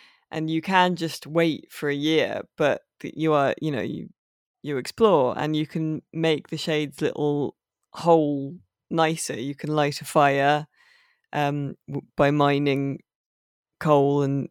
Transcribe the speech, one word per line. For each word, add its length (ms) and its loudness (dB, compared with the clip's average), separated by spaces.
And 200 -4
you 120 -2
can 340 2
just 300 -8
wait 460 -2
for 160 -6
a 60 0
year, 480 0
but 260 0
th-, 160 -12
you 180 0
are, 280 2
you 80 -4
know, 120 -4
you, 260 -8
you 160 -4
explore, 600 2
and 180 -2
you 100 -2
can 360 -4
make 360 -2
the 100 -8
Shade's 420 -4
little 560 -2
hole 640 2
nicer. 500 0
You 140 -8
can 200 -6
light 260 0
a 40 -12
fire, 640 2
um, 440 -2
w-, 180 -8
by 140 4
mining 720 0
coal, 420 4
and, 280 -2